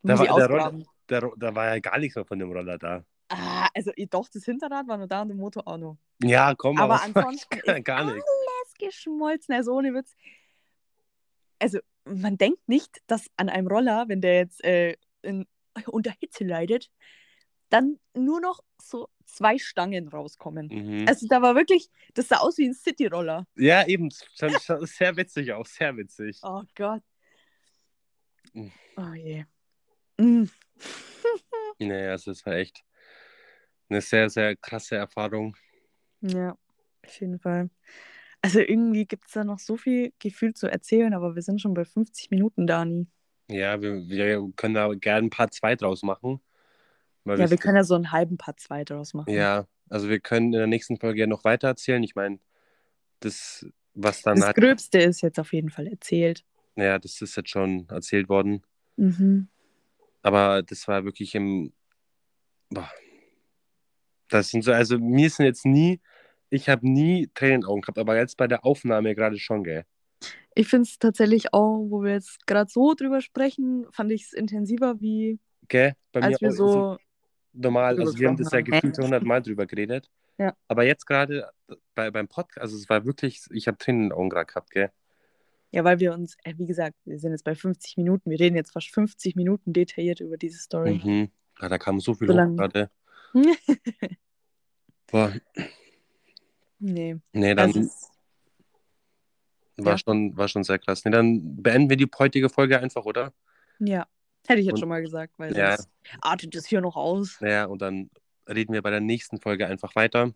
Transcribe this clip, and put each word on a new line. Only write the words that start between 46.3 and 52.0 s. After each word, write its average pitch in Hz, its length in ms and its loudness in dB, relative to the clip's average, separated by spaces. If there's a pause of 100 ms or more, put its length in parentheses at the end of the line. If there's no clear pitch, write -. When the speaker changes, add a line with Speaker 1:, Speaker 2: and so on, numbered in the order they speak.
Speaker 1:
Weil 202 140 -2
Speaker 2:
Ja, 185 80 4
Speaker 1:
wir 165 60 2
Speaker 2:
wir 175 60 4
können 196 200 2
ja 196 80 6
so 175 100 4
einen 170 160 -2
halben 170 260 0
Part - 220 -14
zwei 147 240 -10
draus 147 300 -12
machen. 151 200 -6
Speaker 1:
Ja, 101 320 0 (240)
also 104 200 -4
wir 107 100 0
können 117 280 0
in 113 120 0
der 110 80 0
nächsten 113 300 -2
Folge 110 240 -2
ja 110 60 2
noch 107 180 -4
weiter 120 240 2
erzählen. 127 340 -2